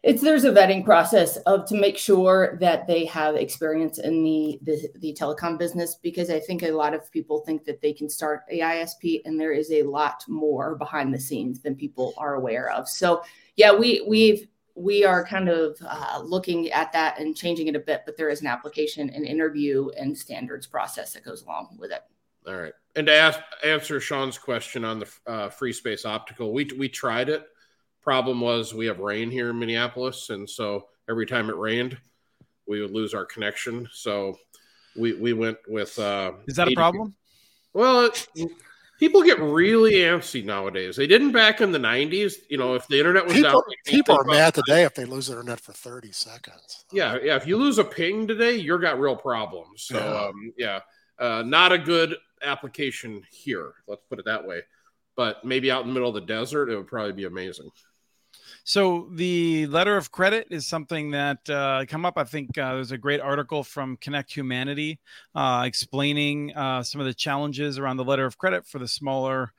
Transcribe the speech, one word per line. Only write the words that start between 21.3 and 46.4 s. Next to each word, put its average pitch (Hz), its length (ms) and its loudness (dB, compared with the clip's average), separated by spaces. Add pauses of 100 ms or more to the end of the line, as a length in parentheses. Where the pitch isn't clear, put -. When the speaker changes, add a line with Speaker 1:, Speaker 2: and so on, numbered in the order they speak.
Speaker 1:
along - 380 -14
with 92 100 -14
it. 82 120 -10 (440)
Speaker 2:
All 95 80 -10
right. 85 200 -12 (200)
And 151 140 0
to 151 40 8
ask, 156 280 6 (240)
answer 151 340 -2
Sean's 135 400 -6
question 117 460 -8
on 110 160 -6
the, 101 80 -12 (180)
uh, 110 220 -6
free 120 240 -6
space 113 320 -8
optical, 110 480 -8
we, 143 260 -4
we 135 100 -4
tried 120 400 -4
it. 151 160 -4 (580)
Problem 127 380 2
was, 117 320 0
we 113 140 -4
have 95 140 -4
rain 107 320 -4
here 123 180 -4
in 117 80 -6
Minneapolis, 123 720 -4
and 101 180 -10
so 101 380 -6 (220)
every 113 180 -2
time 113 240 -2
it 98 60 -4
rained, 117 420 -4 (680)
we 104 120 -4
would 101 120 -8
lose 110 220 -4
our 98 100 -4
connection. 117 680 -8
So 101 440 -6 (600)
we, 113 180 -2
we 117 180 -2
went 110 340 -2
with, 104 320 -8
uh, 98 360 -4 (120)
Speaker 3:
Is 139 80 -10
that 175 140 2
a - 20 2
Speaker 2:
A - 0 -
D - 40 2
T. - 20 0
Speaker 3:
problem? 185 400 0 (580)
Speaker 2:
Well, 247 300 6
it, 165 440 -2 (520)
people 349 240 8
get 311 160 8
really 202 540 6
antsy 170 500 2
nowadays. 95 500 -4
They 139 140 0
didn't 240 240 6
back 220 280 4
in 202 120 2
the 151 80 0
nineties. 156 580 0 (100)
You 143 100 -4
know, 127 180 0
if 127 100 -6
the 143 100 0
internet 170 280 4
was 175 80 -2
Speaker 4:
People, 208 180 6
Speaker 2:
down, - 120 8 (220)
Speaker 4:
people 240 300 6
are 139 80 6
Speaker 2:
people 135 120 2
Speaker 4:
mad 156 200 8
today 147 300 6
if 143 100 0
they 131 100 -8
lose 131 220 -8
their 120 140 -8
internet 120 200 -8
for - 120 -20
thirty 120 400 -18
seconds. - 800 -14